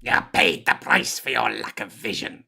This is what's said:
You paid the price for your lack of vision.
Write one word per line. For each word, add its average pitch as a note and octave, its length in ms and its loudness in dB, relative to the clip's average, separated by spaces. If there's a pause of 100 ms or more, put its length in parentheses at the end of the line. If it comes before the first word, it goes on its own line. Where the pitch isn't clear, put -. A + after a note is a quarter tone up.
You - 200 2 (140)
paid - 320 2
the - 80 2
price - 460 0
for - 100 -8
your A#2 200 2
lack A2 300 -8
of G2 120 -6
vision. - 560 -8